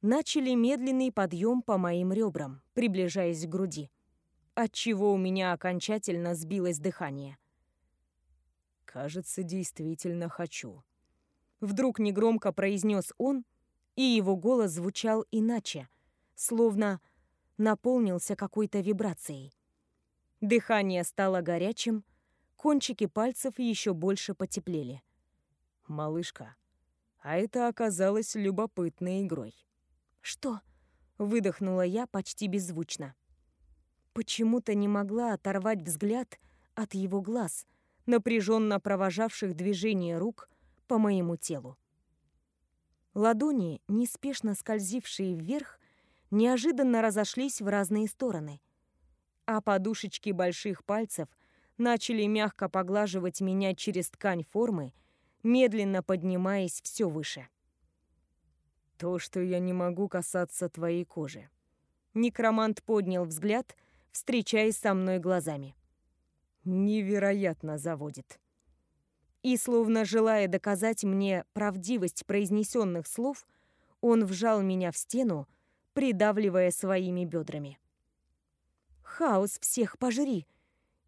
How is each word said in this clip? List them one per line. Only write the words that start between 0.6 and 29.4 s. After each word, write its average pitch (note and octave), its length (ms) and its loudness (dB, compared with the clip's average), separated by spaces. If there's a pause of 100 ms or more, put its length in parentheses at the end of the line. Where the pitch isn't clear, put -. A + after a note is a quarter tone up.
подъём G3+ 480 0
по G#3 160 0
моим F3+ 340 2
рёбрам, D#3 500 -2 (120)
приближаясь F3+ 720 0
к D#3+ 40 -8
груди, D#3+ 400 -4 (680)
отчего G#3 580 0
у G3 40 4
меня F#3 360 0
окончательно F3 840 -2
сбилось E3+ 440 -2
дыхание. C#3 580 -6 (1500)
«Кажется, D3+ 600 -8
действительно E3+ 840 -6
хочу», D3+ 560 -10 (760)
вдруг A3 400 0
негромко G#3+ 520 2
произнёс G3 640 0
он, B3+ 280 0 (500)
и B3+ 60 -2
его G#3+ 340 4
голос G#3+ 360 2
звучал G3+ 600 -2
иначе, A3 580 -2 (460)
словно G#3+ 680 2 (560)
наполнился G#3+ 800 2
какой-то G#3 440 -2
вибрацией. F3+ 760 -4 (880)
Дыхание G3+ 600 2
стало F#3+ 380 2
горячим, G3 600 -2 (520)
кончики C4 520 2
пальцев A#3+ 500 -2
ещё A3 360 0
больше F#3+ 420 -2
потеплели. D#3 680 -6 (840)
«Малышка, D3+ 680 -6 (640)
а D3+ 160 -2
это A#3+ 300 0
оказалось G3+ 680 0
любопытной G3 880 -2
игрой». D3 320 -6 (640)